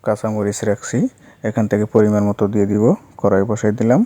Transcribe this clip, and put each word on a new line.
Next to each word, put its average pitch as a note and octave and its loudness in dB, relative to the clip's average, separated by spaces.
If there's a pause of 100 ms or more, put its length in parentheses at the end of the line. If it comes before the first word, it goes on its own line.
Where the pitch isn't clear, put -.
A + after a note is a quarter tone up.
কাঁচামরিচ G#2+ -4 (100)
রাখছি। - -4 (500)
এখান A2 -2
থেকে G#2 0
পরিমাণ G#2 4
মতো G#2 -2 (100)
দিয়ে G2+ 2
দিব। G#2 2 (380)
কড়াই G2 2
বসাই G#2+ -2
দিলাম A#2+ 2